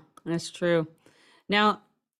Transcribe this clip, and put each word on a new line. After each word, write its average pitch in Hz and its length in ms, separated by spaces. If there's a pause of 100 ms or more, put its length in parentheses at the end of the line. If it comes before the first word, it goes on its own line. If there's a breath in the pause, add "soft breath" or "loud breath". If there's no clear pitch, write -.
(240)
that's 165 240
true. 170 360 (640 soft breath)
Now, 208 340 (380)